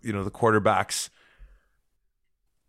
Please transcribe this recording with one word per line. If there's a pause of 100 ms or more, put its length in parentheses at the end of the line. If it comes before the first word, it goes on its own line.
you
know,
the
quarterbacks, (1600)